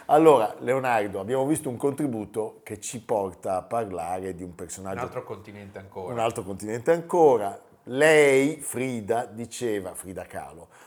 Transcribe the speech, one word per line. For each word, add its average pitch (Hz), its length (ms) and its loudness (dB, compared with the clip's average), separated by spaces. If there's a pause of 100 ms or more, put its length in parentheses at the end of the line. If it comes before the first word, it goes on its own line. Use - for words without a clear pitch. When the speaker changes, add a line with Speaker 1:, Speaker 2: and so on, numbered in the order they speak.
Speaker 1:
Allora, 143 540 8
Leonardo, 120 600 0
abbiamo 127 260 -2
visto 156 220 -2
un 123 80 -6
contributo 117 880 -4
che 104 160 -12
ci - 220 -12
porta 98 560 -2
a 90 60 -6
parlare 95 720 -6
di 85 100 -14
un 87 120 -14
personaggio 95 440 -10
Speaker 2:
Un 120 40 -6
altro 123 220 -10
continente 101 520 -16
ancora. 95 360 -12
Speaker 1:
Un 117 60 -6
altro 113 240 -2
continente 107 500 -4
ancora. 156 680 2 (300)
Lei, 147 680 6
Frida, 117 640 -4
diceva, 107 680 -6
Frida 90 300 -12
Kahlo, 80 420 -16 (200)